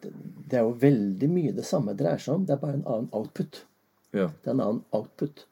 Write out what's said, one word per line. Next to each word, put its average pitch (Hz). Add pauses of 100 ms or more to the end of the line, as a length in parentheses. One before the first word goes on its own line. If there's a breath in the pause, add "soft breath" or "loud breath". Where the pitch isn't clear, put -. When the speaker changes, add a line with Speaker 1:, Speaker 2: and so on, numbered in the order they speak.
Speaker 1:
det -
er 113
jo 117
veldig 117
mye 160
det 117
samme 147
dreier 165
seg -
om. 190
Det 143
er 135
bare 143
en 139
annen 113
output. - (500)
Speaker 2:
Ja. 95
Speaker 1:
Det -
er -
en 131
annen 107
output. -